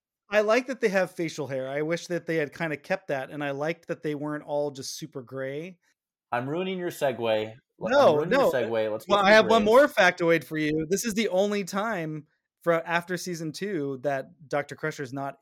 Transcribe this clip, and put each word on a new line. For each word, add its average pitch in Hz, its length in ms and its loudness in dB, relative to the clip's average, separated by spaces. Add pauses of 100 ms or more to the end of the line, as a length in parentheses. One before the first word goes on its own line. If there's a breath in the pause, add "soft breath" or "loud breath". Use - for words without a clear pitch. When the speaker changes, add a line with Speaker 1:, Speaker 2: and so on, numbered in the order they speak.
(320)
Speaker 1:
I 208 100 4
like 233 260 2
that 262 120 -8
they 214 100 2
have 185 200 0
facial 156 380 -6
hair. 131 200 -6
I 143 140 -4
wish 170 240 -2
that 165 180 -4
they 165 120 -2
had 147 180 -2
kinda 156 220 -4
kept - 320 -6
that, 139 220 -4
and 147 120 -8
I 143 80 -4
liked 151 380 -6
that 156 160 -8
they 151 100 -2
weren't 151 300 -8
all 147 260 -2
just 135 260 -12
super 156 260 -12
gray. 135 540 -10 (540)
Speaker 2:
I'm 123 180 -2
ruining 185 300 -4
your 175 120 -4
segue. 117 600 0
I'm 117 60 -18 (340)
Speaker 1:
No, 247 240 6
Speaker 2:
ruining 156 240 0
your - 40 4
Speaker 1:
no. 180 100 4
Speaker 2:
segue. 113 400 0
Let's 110 140 -8
go 202 80 2
Speaker 1:
Well, 202 100 4
Speaker 2:
through 190 40 6
Speaker 1:
I 208 40 8
have 220 160 8
one 226 160 4
Speaker 2:
grades. - 20 2
Speaker 1:
more 254 220 8
factoid 175 560 4
for 160 120 -8
you. 156 320 0
This 196 160 -2
is 220 100 -4
the 202 160 0
only 202 340 0
time 170 640 -6 (340)
for, 170 120 2 (120)
after 170 300 -2
season 165 340 -8
two 143 520 -6
that 139 460 -6
Doctor 143 280 -4
Crusher's 151 360 -8
not 139 300 -8